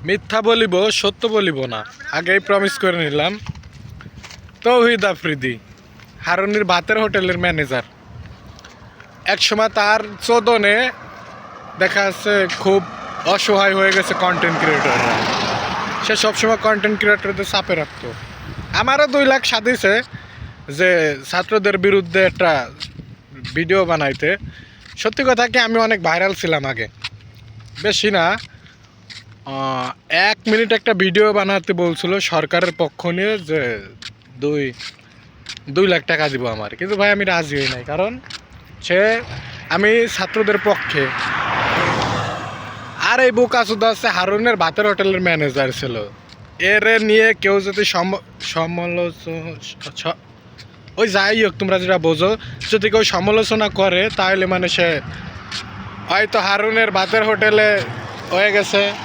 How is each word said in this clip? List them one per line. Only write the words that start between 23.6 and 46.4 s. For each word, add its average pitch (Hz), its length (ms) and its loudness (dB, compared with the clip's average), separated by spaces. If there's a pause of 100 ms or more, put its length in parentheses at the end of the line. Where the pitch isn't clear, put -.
বানাইতে। 156 520 0 (640)
সত্যি 226 280 -2
কথা 240 220 4
কি, 247 100 0
আমি 226 200 2
অনেক 220 240 2
ভাইরাল 175 320 2
ছিলাম 160 300 -2
আগে, 117 240 -6 (920)
বেশি 208 280 0
না। 185 280 2 (1080)
আহ, 131 460 -4 (160)
এক 196 380 2
মিনিট 220 260 2
একটা 220 220 0
ভিডিও 196 380 4
বানাতে 196 400 0
বলছিল 175 460 0
সরকারের 170 600 0
পক্ষ 170 280 -4
নিয়ে 196 320 -2
যে 147 400 -4 (600)
দুই, 143 340 -2 (960)
দুই 180 160 2
লাখ 175 180 2
টাকা 156 240 0
দিব 127 180 -4
আমার, 110 300 -6
কিন্তু 196 200 -4
ভাই 202 140 2
আমি 202 140 2
রাজি 165 320 -2
হই 139 120 -2
নাই, 127 180 -8
কারণ 190 320 -4 (640)
সে, 214 380 2 (500)
আমি 214 380 4
ছাত্রদের 208 560 0
পক্ষে। 156 420 0 (2000)
আর 247 100 2
এই 254 100 6
বোকাচোদা 226 580 2
হচ্ছে 220 200 0
হারুনের 202 480 2
ভাতের 170 300 0
হোটেলের 196 340 2
ম্যানেজার 147 520 0
ছিল। 117 360 -6 (500)